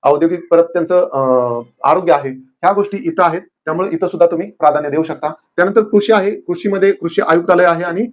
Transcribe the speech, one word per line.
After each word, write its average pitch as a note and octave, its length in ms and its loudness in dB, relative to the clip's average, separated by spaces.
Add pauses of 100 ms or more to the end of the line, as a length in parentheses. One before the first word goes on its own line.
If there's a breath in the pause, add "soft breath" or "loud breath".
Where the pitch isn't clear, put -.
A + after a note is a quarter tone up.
औद्योगिक E3 480 0
परत E3+ 120 4
त्यांचं, F3 400 0
अं, B2+ 600 0 (200)
आरोग्य E3+ 300 2
आहे, C#3+ 160 -2
ह्या C3 440 -4
गोष्टी G3+ 240 -2
इथं E3+ 260 -2
आहेत, E3+ 180 0
त्यामुळे F3 500 -8
इथं E3 160 -2
सुद्धा E3+ 180 2
तुम्ही F3 260 -2
प्राधान्य D3 380 0
देऊ D3+ 140 -2
शकता. D#3 300 -6 (220)
त्यानंतर G3 260 2
कृषी G#3 320 2
आहे, G3+ 180 2
कृषीमध्ये G3 600 -2
कृषी E3+ 360 -2
आयुक्तालय F3 380 4
आहे E3+ 180 2
आणि F3 180 -4 (120)